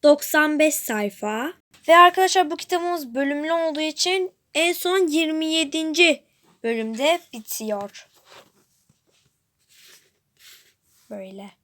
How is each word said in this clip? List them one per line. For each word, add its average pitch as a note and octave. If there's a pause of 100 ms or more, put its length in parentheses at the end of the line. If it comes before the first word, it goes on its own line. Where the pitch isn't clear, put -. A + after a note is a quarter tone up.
Doksan D4+
beş D4+
sayfa. G#3+ (360)
Ve E4
arkadaşlar F4+
bu E4
kitabımız E4+
bölümlü D4
olduğu D#4+
için F4+ (220)
en E4+
son F#4
yirmi D#4
yedinci D#4+ (400)
bölümde A3+ (120)
bitiyor. G#3+ (3000)
Böyle. G3 (140)